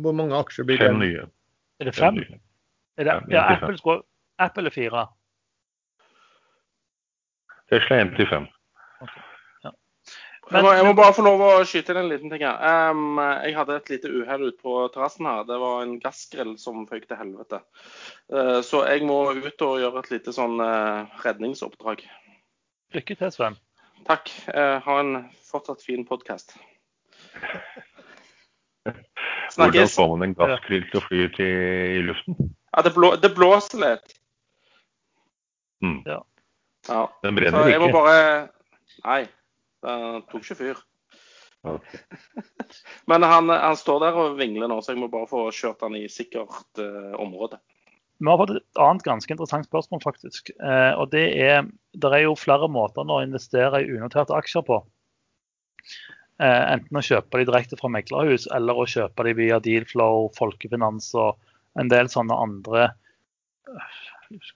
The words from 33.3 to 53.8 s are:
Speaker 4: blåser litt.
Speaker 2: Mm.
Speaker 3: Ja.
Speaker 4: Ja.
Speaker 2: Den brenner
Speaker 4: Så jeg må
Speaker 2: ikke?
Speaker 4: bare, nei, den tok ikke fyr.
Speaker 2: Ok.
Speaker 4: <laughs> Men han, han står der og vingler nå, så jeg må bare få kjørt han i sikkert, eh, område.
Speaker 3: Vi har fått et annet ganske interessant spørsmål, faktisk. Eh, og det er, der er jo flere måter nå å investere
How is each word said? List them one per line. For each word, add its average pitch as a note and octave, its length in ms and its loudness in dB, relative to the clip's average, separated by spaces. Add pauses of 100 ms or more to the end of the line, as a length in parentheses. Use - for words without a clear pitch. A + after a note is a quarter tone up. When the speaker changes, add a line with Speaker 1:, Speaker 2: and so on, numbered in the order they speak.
Speaker 4:
blåser G3 480 4
litt. B2 340 -2 (1700)
Speaker 2:
Mm. D#2+ 240 -6
Speaker 3:
Ja. D2+ 140 -10 (640)
Speaker 4:
Ja. - 200 -2 (180)
Speaker 2:
Den G2+ 140 -2
brenner - 260 2
Speaker 4:
Så D3+ 80 6
jeg D#3+ 100 4
må F3 80 4
Speaker 2:
ikke? E3 80 4
Speaker 4:
bare, D#3 200 8 (920)
nei, C3+ 140 0 (640)
den A#2 340 -8 (100)
tok G#2+ 140 -12
ikke - 160 -14
fyr. C3 220 -10 (840)
Speaker 2:
Ok. D#2+ 220 -10 (640)
Speaker 4:
<laughs> - 580 -18
Men E3+ 160 6
han, E3 240 6
han D#3 300 2
står D3+ 240 0
der E3+ 180 0
og D3 160 0
vingler A#2 320 -4
nå, A2+ 160 -4
så C3 80 -8
jeg B2 80 -6
må A#2+ 80 -6
bare A2+ 220 -8
få A#2 180 -4
kjørt A2 320 -8
han G#2+ 160 -8
i G#2 140 -10
sikkert, A2+ 560 -12 (100)
eh, G2+ 400 -12
område. G2+ 400 -10 (640)
Speaker 3:
Vi D3+ 80 0
har E3+ 100 6
fått G3+ 160 0
et - 240 -8
annet D#3 240 4
ganske B2 300 -4
interessant D#3 340 -6
spørsmål, D#3+ 360 -8
faktisk. - 560 -12
Eh, C3 340 2
og C#3 220 -4
det D#3+ 100 2 (160)
er, C#3+ 240 4 (320)
der C#3+ 220 2
er D#3 80 4
jo D3+ 100 0
flere D3 340 2
måter C3 360 -4
nå D3+ 100 -2
å C3+ 80 -2
investere C3 560 0